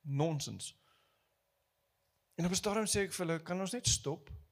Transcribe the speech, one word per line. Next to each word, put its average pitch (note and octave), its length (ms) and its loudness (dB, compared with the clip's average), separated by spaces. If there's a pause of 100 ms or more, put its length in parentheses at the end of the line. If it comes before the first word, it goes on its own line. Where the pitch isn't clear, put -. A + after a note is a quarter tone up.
nonsens. C#3 760 -2 (1600)
En E3 100 0
op F3+ 60 4
'n F#3 40 0
stadium G#3 320 2
sê G#3 200 2
ek F#3+ 60 -6
vir F3+ 140 -2
hulle, E3 160 0
"Kan F3 180 -2
ons F#3+ 120 -2
net B3 140 -2
stop - 440 0 (220)